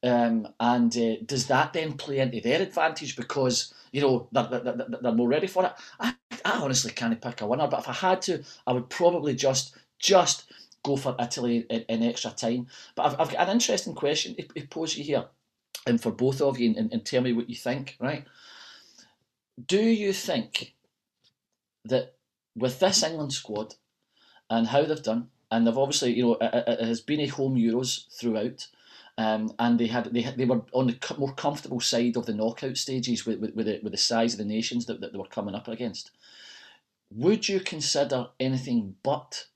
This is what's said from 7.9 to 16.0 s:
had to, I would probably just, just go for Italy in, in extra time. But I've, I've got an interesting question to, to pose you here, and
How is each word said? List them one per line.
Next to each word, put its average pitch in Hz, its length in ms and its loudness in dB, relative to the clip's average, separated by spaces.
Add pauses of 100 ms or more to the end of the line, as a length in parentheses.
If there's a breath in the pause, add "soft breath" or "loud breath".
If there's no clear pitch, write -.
had 185 300 2
to, 170 200 -2 (240 loud breath)
I 127 60 2
would 123 160 -2
probably 170 460 2
just, - 420 0 (220 soft breath)
just - 520 4 (320 loud breath)
go 139 140 2
for 135 200 -2
Italy 120 520 0
in, 113 180 -2
in 113 160 0
extra 117 280 -2
time. 123 360 -2 (280 loud breath)
But - 100 2
I've, 135 160 0
I've 151 100 0
got 180 160 2
an 190 60 2
interesting 226 420 0
question - 400 -2
to, - 80 -8
to 143 240 -12
pose 160 300 -6
you 143 80 -8
here, - 180 0 (640)
and 117 140 4